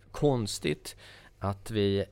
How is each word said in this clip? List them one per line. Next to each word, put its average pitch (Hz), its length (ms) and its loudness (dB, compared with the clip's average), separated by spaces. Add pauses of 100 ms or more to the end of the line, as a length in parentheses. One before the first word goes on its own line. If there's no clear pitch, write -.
(100)
konstigt, 143 880 0 (420)
att 101 320 -4
vi, 101 420 2